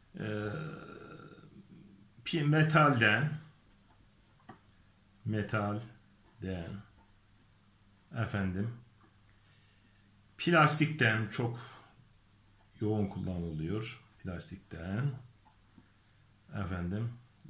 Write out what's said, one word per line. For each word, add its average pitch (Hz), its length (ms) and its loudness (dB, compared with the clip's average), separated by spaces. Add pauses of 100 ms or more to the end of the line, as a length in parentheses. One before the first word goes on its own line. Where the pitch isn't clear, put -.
(140)
e, 107 340 -4 (1800)
pi-, 160 200 0
metalden, 147 880 6 (1900)
metalden, 101 1500 -4 (1500)
efendim, 101 580 -2 (1600)
plastikten 147 880 4
çok 120 300 -4 (1200)
yoğun 107 260 0
kullanılıyor. 90 1000 -6 (180)
Plastikten, 95 880 -6 (1400)
efendim, 92 580 -4 (380)